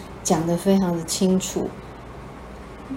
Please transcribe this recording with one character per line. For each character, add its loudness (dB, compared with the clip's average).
讲 2
得 4
非 6
常 4
的 -2
清 4
楚， -2